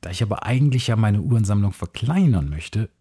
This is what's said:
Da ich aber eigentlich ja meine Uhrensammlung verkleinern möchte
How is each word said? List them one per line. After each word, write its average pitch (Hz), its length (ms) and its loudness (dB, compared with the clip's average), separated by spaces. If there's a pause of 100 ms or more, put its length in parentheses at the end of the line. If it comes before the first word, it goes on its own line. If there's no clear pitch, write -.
Da 90 80 -10
ich 92 140 -4
aber 101 200 -4
eigentlich 127 440 2
ja 117 80 0
meine 104 260 2
Uhrensammlung 104 500 2
verkleinern 113 760 0
möchte 80 400 -6 (120)